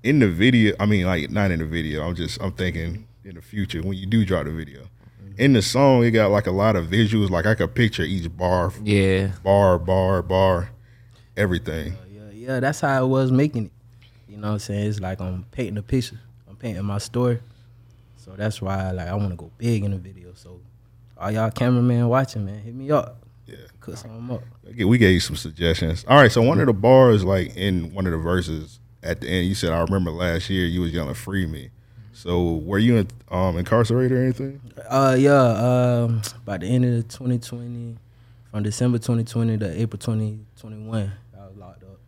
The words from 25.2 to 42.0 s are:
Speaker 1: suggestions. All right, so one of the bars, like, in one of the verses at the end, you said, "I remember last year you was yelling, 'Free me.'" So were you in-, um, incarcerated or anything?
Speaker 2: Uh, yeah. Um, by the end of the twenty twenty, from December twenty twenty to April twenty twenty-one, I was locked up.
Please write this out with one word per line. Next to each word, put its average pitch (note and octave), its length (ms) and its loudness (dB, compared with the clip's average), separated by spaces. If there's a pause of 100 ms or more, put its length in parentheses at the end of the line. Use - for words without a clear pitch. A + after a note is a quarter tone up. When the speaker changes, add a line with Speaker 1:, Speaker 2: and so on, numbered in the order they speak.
Speaker 1:
suggestions. D#2+ 720 -2
All B2+ 100 6
right, C3 140 10
so A#2+ 100 2
one C#3 180 4
of D3+ 80 4
the A#2+ 60 4
bars, A#2+ 520 6
like, F#2 320 0
in F2+ 360 -2
one F#2+ 120 -4
of F2 80 0
the D#2+ 40 -2
verses D#2+ 640 -4 (240)
at E2 160 -6
the - 80 -10
end, F2 200 0
you G2 80 -2
said, E2+ 160 -2
"I E2+ 100 0
remember F2+ 300 0
last E2+ 380 -4
year F#2 160 0
you F2 160 -2
was E2 120 -4
yelling, D2+ 220 -6
'Free F#2+ 300 -6
me.'" D#2 240 -10 (440)
So F2 460 -2
were F#2+ 200 -4
you A#2+ 180 4
in-, G2 100 0 (220)
um, F#2 280 -2
incarcerated A#2+ 600 0
or B2+ 40 0
anything? C3 400 -4 (260)
Speaker 2:
Uh, C3 320 4
yeah. C#3+ 140 6 (720)
Um, A#2 160 0 (240)
by G2+ 140 -6
the F2+ 80 -8
end B2 180 2
of B2 80 0
the A#2 100 -2
twenty B2 360 -4
twenty, A#2+ 580 -12 (540)
from G#2 120 -4
December A#2+ 360 0
twenty A#2 260 -2
twenty A2+ 320 -2
to G#2 240 -4
April A2 180 -4
twenty A2 400 -4 (180)
twenty-one, G#2+ 540 -8 (260)
I G2 100 -20
was G2 100 -20
locked F#2+ 260 -20
up. F#2+ 240 -20